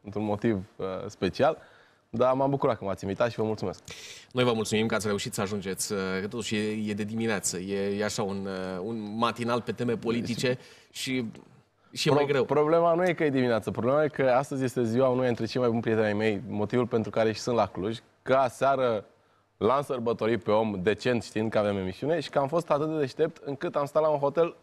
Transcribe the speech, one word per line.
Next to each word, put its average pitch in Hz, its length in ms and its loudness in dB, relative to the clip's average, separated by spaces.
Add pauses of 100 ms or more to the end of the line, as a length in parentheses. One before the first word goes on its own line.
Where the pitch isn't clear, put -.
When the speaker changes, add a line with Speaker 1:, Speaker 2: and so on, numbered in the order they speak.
Speaker 1:
într-un 104 220 -4
motiv, 104 380 0 (120)
uh, 95 100 -6 (200)
special, 110 520 0 (520)
dar 123 240 2
m-am 139 160 2
bucurat 135 280 0
că 95 60 -10
m-ați 98 200 -4
invitat 101 260 0
și - 60 -12
vă 113 80 0
mulțumesc. 107 380 -4 (500)
Speaker 2:
Noi 127 120 2
vă 123 80 4
mulțumim 110 340 0
că 113 80 0
ați 104 120 -2
reușit 104 280 -4
să 117 60 -4
ajungeți, 98 520 -4
uh, 98 60 -2 (220)
că 101 80 -6
totuși 110 280 -6
e, 107 140 -2 (160)
e 107 80 -2
de 107 80 -4
dimineață, 107 560 -2
e, 98 400 -2
e 104 60 0
așa 107 180 -2
un, 98 240 -4
uh, 92 360 -6
un 107 340 -8
matinal 117 440 0
pe 110 120 -8
teme 120 240 -2
politice 117 500 -2
Speaker 1:
Deci 127 120 0 (320)
Speaker 2:
și, 131 340 -4 (680)
și - 160 -2
e - 20 4
Speaker 1:
Pro-, 143 100 4
Speaker 2:
mai 139 100 0
greu. 131 140 2
Speaker 1:
problema 165 500 4
nu 175 100 2
e 180 80 2
că 160 120 0
e 147 60 4
dimineață, 120 400 2
problema 131 340 2
e 147 40 0
că 135 220 0
astăzi 131 340 0
este 123 200 0
ziua 123 240 4
unuia 127 180 2
dintre 113 200 0
cei 127 140 -4
mai 123 100 4
buni 117 120 0
prieteni 110 240 2
ai 104 60 2
mei, 104 360 0
motivul 104 380 0
pentru 110 240 0
care 110 220 2
și 107 80 -6
sunt 120 160 0
la 104 100 4
Cluj, 107 320 -4 (240)
că 127 120 2
aseară 131 680 2 (520)
l-am 135 260 4
sărbătorit 117 600 0
pe - 80 -2
om 104 320 2
decent, 110 400 2
știind 110 280 -2
că 110 80 2
avem 104 180 2
emisiune, 135 440 -2
și - 100 -10
că - 80 0
am 139 100 0
fost 160 220 -2
atât 151 180 2
de 156 100 -2
deștept 151 460 -2
încât 147 320 -6
am 143 100 0
stat 156 160 2
la 156 60 2
un 151 100 2
hotel 143 440 0